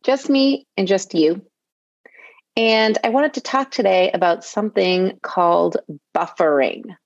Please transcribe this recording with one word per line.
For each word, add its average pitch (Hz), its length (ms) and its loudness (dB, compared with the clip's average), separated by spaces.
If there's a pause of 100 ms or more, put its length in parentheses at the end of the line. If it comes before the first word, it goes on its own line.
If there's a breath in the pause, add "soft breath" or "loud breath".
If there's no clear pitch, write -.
just 269 280 -2
me 269 360 2 (120)
and 196 100 -2
just 190 260 -2
you. 165 280 0 (1120 loud breath)
And 220 480 2
I - 60 0
wanted 285 240 0
to 247 80 -8
talk 269 280 -4
today 190 440 2
about 170 320 0
something 190 800 -2
called 170 520 0 (400)
buffering. 156 680 0 (220)